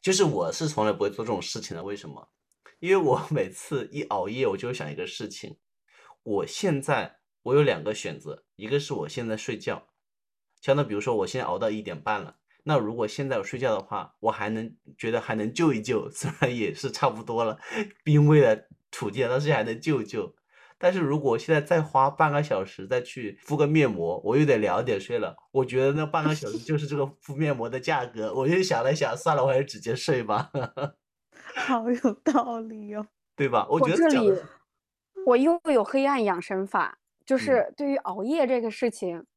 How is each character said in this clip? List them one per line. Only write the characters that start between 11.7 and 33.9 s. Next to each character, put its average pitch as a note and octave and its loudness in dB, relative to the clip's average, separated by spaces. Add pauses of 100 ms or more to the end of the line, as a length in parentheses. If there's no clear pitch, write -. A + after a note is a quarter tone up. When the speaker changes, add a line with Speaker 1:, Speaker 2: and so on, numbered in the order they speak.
Speaker 1:
一 G#2+ -6
点 F2+ -10
半 G#2 -2
了， D#2+ -16 (260)
那 D3+ 0
如 A2+ -2
果 A#2+ -2
现 - -6
在 B2+ -2
我 G2 -6
睡 B2 -10
觉 A#2+ 0
的 F#2+ -4
话， - -10
我 A2 0
还 G#2 -4
能， A2 -6 (240)
觉 A2+ -4
得 A2+ 0
还 A2+ -4
能 A2 -2
救 D#3+ 2
一 A2 -2
救， A2 -2
<laughs> - -18
虽 - -6
然 B2 0
也 G2+ -2
是 - -6
差 C3 0
不 A2 -12
多 A2+ -4
了， A2 -4 (460)
濒 D3 6
危 D3+ 8
的 A2 4 (240)
处 G#2 -6
境， A#2+ -2
但 C3 0
是 D3 0
还 A#2+ 2
能 A2+ -4
救 C#3+ 0
一 G#2 -6
救。 G2+ -8 (480)
但 F3+ 4
是 F#3 0
如 D3+ 2
果 C#3 2
我 A2+ 2
现 D#3+ 2
在 D3+ 4
再 D#3 2
花 C#3 4
半 D3 2
个 C#3+ 2
小 G#2+ 0
时 F#2+ -12
再 B2 0
去 A2+ -10
敷 D3 -4
个 C#3+ 4
面 D3 4
膜， E2+ -2
我 - 4
又 D3+ 6
得 C3 6
两 G#2+ 2
点 A2+ 0
睡 A#2 -4
了， F2+ -4 (160)
我 C3 2
觉 B2 0
得 C3+ 4
那 D#3 0
半 D#3 -2
个 D3+ 2
小 D3 -6
时 A2 -6
就 D3+ -2
是 D3 -2
这 C#3+ -4
个 C#3+ 0 (140)
敷 - -12
面 D3 0
膜 A#2 -4
的 B2 -6
价 C3 -2
格， A2 -6
我 C3 0
就 F3+ 4
想 D3 0
了 C3+ 2
想， C3+ 0
算 D3+ 0
了， C3+ 2
我 C3+ 4
还 C3 4
是 C#3 2
直 A2 -14
接 A2+ -4
睡 B2+ 0
吧。 G#2+ -2
<laughs> C3+ -6 (600)
Speaker 2:
好 A#3 -2
有 A#3+ 0 (100)
道 A#3+ 2
理 G#3+ -12
哦。 G#3+ -8 (300)
Speaker 1:
对 C#3 0
吧？ A2 2
我 D3+ 2
觉 C4 4